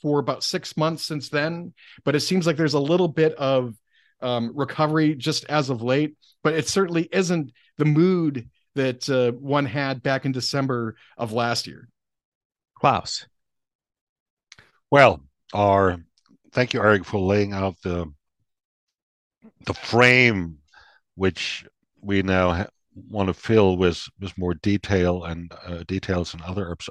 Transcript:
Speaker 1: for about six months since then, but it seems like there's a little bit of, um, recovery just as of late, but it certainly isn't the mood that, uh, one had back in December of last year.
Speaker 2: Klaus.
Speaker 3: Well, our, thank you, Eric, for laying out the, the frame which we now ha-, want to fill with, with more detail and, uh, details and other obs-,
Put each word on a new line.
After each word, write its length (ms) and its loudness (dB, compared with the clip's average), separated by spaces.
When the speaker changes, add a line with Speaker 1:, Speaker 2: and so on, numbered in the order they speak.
Speaker 1:
for 180 0
about 240 -4
six 320 -6
months 300 -2
since 240 -8
then, 440 -4
but 120 2
it 40 2
seems 260 0
like 120 0
there's 240 2
a 100 -2
little 160 4
bit 280 2
of, 400 0
um, 320 -2
recovery 640 0
just 300 -4
as 240 -2
of 120 -4
late, 360 0
but 100 2
it 140 -2
certainly 440 0
isn't 400 -2
the 80 2
mood 640 2
that, 340 -2
uh, 220 2
one 100 2
had 380 -6
back 220 -2
in 80 -2
December 640 -4
of 140 -6
last 340 -2
year. 220 -18
Speaker 2:
Klaus. 460 0
Speaker 3:
Well, 300 6
our, 440 4
thank 220 -2
you, 80 -2
Eric, 240 4
for 140 -4
laying 340 0
out 300 -4
the, 280 -4
the 80 -4
frame 840 4
which 500 -4
we 200 -2
now 300 2
ha-, 220 -4
want 180 -4
to 60 0
fill 440 2
with, 220 2
with 180 -12
more 180 -4
detail 680 0
and, 280 -12
uh, 220 -12
details 460 -4
and 100 -16
other 280 -8
obs-, 180 -12